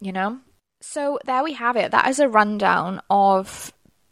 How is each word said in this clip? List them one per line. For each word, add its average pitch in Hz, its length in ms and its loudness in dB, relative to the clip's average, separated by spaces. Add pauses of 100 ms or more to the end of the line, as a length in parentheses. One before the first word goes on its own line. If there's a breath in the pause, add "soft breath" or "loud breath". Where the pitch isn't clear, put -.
you 190 100 -10
know? 202 280 -4 (440)
So 285 420 -4
there 262 180 0
we 311 100 -4
have 233 220 -2
it. 214 160 0
That - 160 4
is 269 120 -2
a 285 80 4
rundown 202 800 0
of 196 640 2 (400)